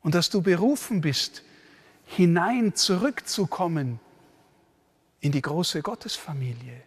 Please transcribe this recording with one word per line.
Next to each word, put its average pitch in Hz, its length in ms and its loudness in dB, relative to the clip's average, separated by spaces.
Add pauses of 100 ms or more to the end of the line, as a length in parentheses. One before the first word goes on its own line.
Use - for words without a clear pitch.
Und 160 120 0
dass 170 140 2
du 196 140 2
berufen 196 580 2
bist, - 420 -2 (600)
hinein 185 720 4
zurückzukommen 175 1300 -2 (1200)
in 143 120 0
die 139 100 0
große 156 400 -4
Gottesfamilie 127 1040 -10